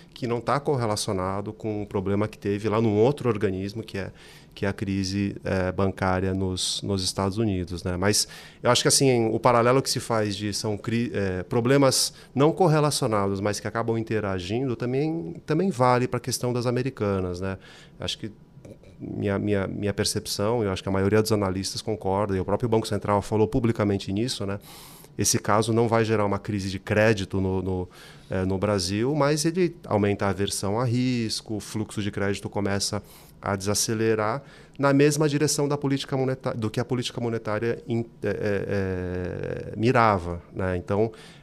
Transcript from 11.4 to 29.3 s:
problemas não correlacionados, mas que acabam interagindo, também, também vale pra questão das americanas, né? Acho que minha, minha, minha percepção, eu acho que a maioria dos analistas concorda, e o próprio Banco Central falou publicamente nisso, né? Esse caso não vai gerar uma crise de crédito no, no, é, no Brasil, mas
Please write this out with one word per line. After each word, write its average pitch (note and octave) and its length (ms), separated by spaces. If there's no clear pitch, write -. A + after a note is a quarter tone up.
problemas B2+ 680
não C#3+ 160
correlacionados, C#3 920
mas G#2 180
que - 80
acabam A#2 300
interagindo, G#2+ 800
também, D#3 600
também E3+ 240
vale B2 380
pra B2 120
questão B2 340
das A#2+ 120
americanas, G#2 760
né? F#2+ 160
Acho - 180
que G#2+ 140
minha, G2+ 400
minha, G2+ 260
minha G2 280
percepção, G#2+ 680
eu G2 80
acho F#2 120
que G2 60
a - 20
maioria G2 320
dos G2+ 80
analistas G2 500
concorda, G2 560
e - 20
o F2+ 60
próprio G2+ 240
Banco A2 180
Central G2+ 340
falou G#2+ 260
publicamente G#2+ 640
nisso, G#2+ 340
né? G2 140
Esse - 220
caso A2 340
não A#2 140
vai A2+ 180
gerar G#2+ 200
uma G2+ 140
crise G2 300
de F#2+ 100
crédito G2+ 600
no, F#2 200
no, F2+ 280
é, F#2 160
no F#2+ 120
Brasil, G#2 580
mas D3 280